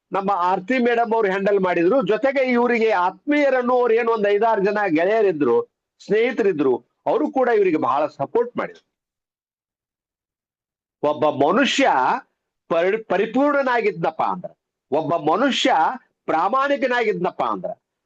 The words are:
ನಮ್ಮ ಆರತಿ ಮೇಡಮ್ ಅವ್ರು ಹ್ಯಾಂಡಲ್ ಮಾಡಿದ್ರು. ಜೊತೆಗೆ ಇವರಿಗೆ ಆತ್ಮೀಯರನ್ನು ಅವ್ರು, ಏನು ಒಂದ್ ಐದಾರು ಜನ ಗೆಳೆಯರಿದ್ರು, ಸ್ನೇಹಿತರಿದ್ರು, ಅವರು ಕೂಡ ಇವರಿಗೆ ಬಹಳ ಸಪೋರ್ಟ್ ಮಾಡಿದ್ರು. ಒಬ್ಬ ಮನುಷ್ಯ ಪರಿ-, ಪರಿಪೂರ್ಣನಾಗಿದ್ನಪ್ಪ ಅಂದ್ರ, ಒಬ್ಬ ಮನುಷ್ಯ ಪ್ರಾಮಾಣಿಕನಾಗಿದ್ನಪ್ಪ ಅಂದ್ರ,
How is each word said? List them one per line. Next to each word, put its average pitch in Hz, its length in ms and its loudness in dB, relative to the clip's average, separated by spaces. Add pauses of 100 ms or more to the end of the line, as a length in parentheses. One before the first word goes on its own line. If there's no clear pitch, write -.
(120)
ನಮ್ಮ 196 200 -2
ಆರತಿ 185 460 -2
ಮೇಡಮ್ 233 360 0
ಅವ್ರು 226 140 2
ಹ್ಯಾಂಡಲ್ 196 320 0
ಮಾಡಿದ್ರು. 185 480 0
ಜೊತೆಗೆ 254 440 0
ಇವರಿಗೆ 240 400 2
ಆತ್ಮೀಯರನ್ನು 247 800 0
ಅವ್ರು, 240 200 2
ಏನು 233 180 2
ಒಂದ್ 214 160 0
ಐದಾರು 202 380 2
ಜನ 208 120 0 (100)
ಗೆಳೆಯರಿದ್ರು, 160 800 2 (340)
ಸ್ನೇಹಿತರಿದ್ರು, 190 920 0 (160)
ಅವರು 240 260 0
ಕೂಡ 254 160 0
ಇವರಿಗೆ 196 300 2
ಬಹಳ 139 300 0
ಸಪೋರ್ಟ್ 226 500 -4
ಮಾಡಿದ್ರು. 87 320 -10 (2250)
ಒಬ್ಬ 147 380 0
ಮನುಷ್ಯ 240 420 2 (800)
ಪರಿ-, 185 340 0
ಪರಿಪೂರ್ಣನಾಗಿದ್ನಪ್ಪ 226 1160 -2
ಅಂದ್ರ, 95 280 -4 (420)
ಒಬ್ಬ 143 420 -2
ಮನುಷ್ಯ 240 420 0 (500)
ಪ್ರಾಮಾಣಿಕನಾಗಿದ್ನಪ್ಪ 220 1160 -2
ಅಂದ್ರ, 104 280 -6 (360)